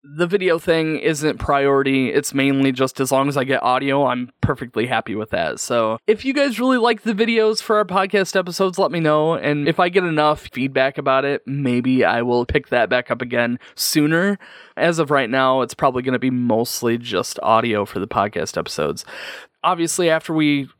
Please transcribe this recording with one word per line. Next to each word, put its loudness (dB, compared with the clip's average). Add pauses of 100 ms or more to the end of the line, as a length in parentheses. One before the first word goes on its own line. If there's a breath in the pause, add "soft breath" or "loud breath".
the -2
video 2
thing 2
isn't 0
priority. 2
It's -2
mainly 2
just -2
as 0
long 2
as -2
I 0
get 0
audio, 0
I'm -4
perfectly -2
happy -2
with -6
that. -2
So -2 (100)
if 0
you -4
guys 0
really 2
like 0
the -2
videos 0
for 0
our 2
podcast 0
episodes, -2
let 2
me -4
know. 2
And -2
if 0
I 2
get 2
enough 0
feedback 0
about 0
it, -2
maybe 0
I 2
will 0
pick -2
that 2
back -2
up -4
again -2 (160 loud breath)
sooner. 0 (360 loud breath)
As 2
of 0
right 2
now, 2
it's -4
probably 0
gonna -2
be 0
mostly 0
just -4
audio 2
for -6
the -4
podcast -2
episodes. -4 (580 loud breath)
Obviously, 0
after 0
we 2 (120)